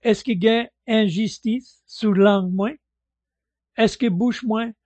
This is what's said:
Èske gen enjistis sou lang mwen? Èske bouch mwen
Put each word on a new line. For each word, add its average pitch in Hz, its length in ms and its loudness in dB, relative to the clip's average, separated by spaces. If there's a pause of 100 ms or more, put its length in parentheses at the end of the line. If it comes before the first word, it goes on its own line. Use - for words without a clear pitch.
Èske 226 320 0
gen 226 320 0 (160)
enjistis 220 1000 -2
sou - 280 -2
lang 196 400 4
mwen? 202 240 -4 (1000)
Èske 226 340 0
bouch 214 320 -2
mwen 226 300 -4 (120)